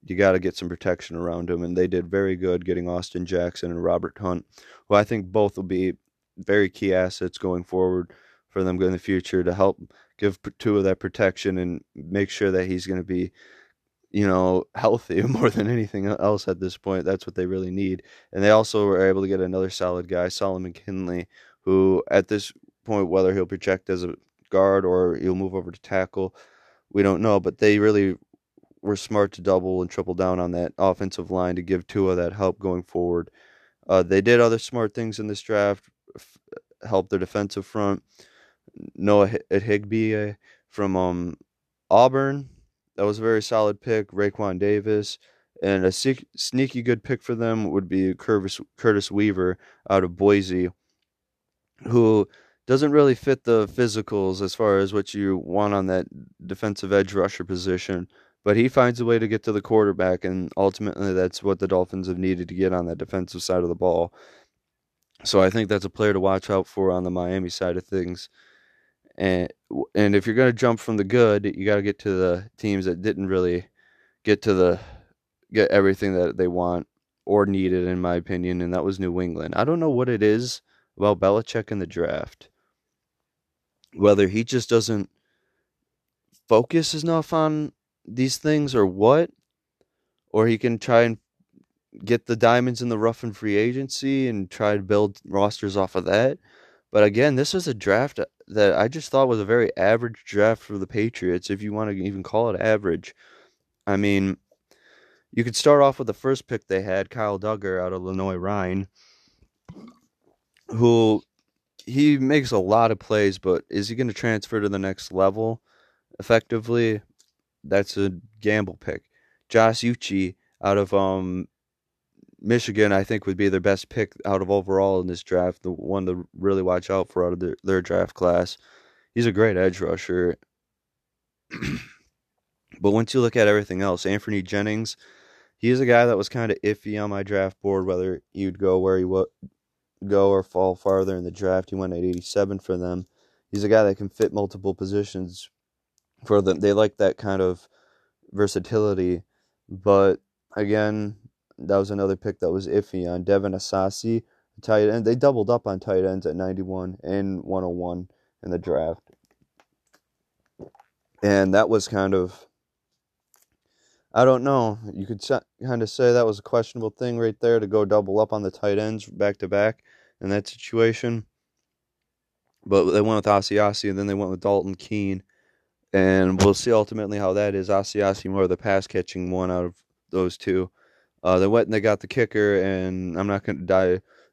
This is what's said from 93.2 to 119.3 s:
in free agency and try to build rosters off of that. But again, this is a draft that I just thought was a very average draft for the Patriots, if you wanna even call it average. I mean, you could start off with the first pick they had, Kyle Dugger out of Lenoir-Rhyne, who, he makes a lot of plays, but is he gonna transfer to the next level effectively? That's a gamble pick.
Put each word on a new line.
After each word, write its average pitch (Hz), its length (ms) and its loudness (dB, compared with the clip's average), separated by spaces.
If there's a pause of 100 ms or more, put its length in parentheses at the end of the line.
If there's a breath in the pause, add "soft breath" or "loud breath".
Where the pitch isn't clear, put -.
in 113 100 -8
free 104 220 -2
agency 131 720 -2
and 101 240 -6
try 104 240 0
to 101 80 -4
build 101 420 0
rosters 98 500 -2
off 95 200 0
of 90 100 -2
that. 110 320 2 (540 soft breath)
But 107 120 6
again, 120 320 4
this 143 200 -2
is 175 120 -4
a 135 60 -4
draft 110 460 0 (280)
that 101 300 4
I 107 100 4
just 147 220 -8
thought 135 180 4
was 117 120 0
a 101 60 -4
very 113 300 2
average 113 480 0
draft 107 380 2
for 104 160 -10
the 95 80 -6
Patriots, 95 640 -4
if 101 140 -6
you 104 100 -8
wanna 107 200 -4
even 95 280 -8
call 110 300 -2
it 92 100 -4
average. 101 540 -2 (720 soft breath)
I 98 100 -2
mean, 98 400 0 (920 soft breath)
you 117 120 -2
could 117 120 -6
start 147 260 6
off 139 160 4
with 131 80 -8
the 110 80 -4
first 135 320 -4
pick - 220 -8
they 95 160 -2
had, 98 260 -4
Kyle 104 300 -4
Dugger 95 440 -4
out 92 80 -4
of 92 120 -8
Lenoir-Rhyne, 95 840 -4 (1800 soft breath)
who, 113 560 4 (640)
he 143 320 2
makes 135 320 2
a 110 80 2
lot 110 320 4
of 101 80 -6
plays, 101 400 0
but 92 280 0
is 101 220 -4
he 113 60 -10
gonna 123 180 -4
transfer 110 480 -2
to 104 80 0
the 98 80 -4
next 95 340 -6
level 101 520 0 (560)
effectively? 113 840 0 (640)
That's 98 300 -2
a 98 140 0 (300)
gamble 107 380 -2
pick. - 260 -10 (440)